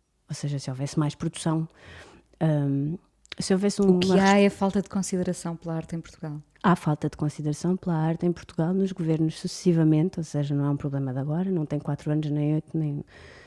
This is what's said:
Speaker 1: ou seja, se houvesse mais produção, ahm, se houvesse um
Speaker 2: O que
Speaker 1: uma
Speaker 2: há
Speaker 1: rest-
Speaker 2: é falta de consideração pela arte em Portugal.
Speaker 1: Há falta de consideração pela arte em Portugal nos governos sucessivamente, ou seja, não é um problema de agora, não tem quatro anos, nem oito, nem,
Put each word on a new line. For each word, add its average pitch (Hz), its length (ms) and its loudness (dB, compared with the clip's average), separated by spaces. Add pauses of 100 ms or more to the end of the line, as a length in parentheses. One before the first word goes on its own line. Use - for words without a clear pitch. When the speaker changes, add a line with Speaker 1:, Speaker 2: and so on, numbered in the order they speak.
(280)
Speaker 1:
ou 151 60 -8
seja, 143 240 -4
se - 100 -8
houvesse 135 300 -4
mais 151 160 0
produção, 160 540 -2 (720)
ahm, 147 560 0 (420)
se - 140 -2
houvesse 196 280 0
um 190 160 6
Speaker 2:
O 180 40 2
que 185 60 4
Speaker 1:
uma 190 100 4
Speaker 2:
há 196 180 6
Speaker 1:
rest- 202 120 8
Speaker 2:
é 196 40 4
falta 196 320 0
de - 60 -8
consideração 180 680 -4
pela 165 180 -8
arte 160 220 -6
em 165 40 -6
Portugal. 151 420 -12 (180)
Speaker 1:
Há 175 140 4
falta 151 340 0
de - 80 -6
consideração 151 600 -2
pela 180 180 -4
arte 160 320 0
em 175 60 2
Portugal 165 420 -4
nos 190 160 0
governos 160 480 0
sucessivamente, 165 800 2
ou 165 60 -4
seja, 147 320 -2
não 143 100 0
é 143 40 0
um 143 60 0
problema 139 360 -4
de 131 80 -4
agora, 160 300 -2
não 170 140 0
tem 147 140 -4
quatro 147 320 -4
anos, 151 200 0
nem 147 260 0
oito, - 200 -6
nem, 151 280 -2 (420)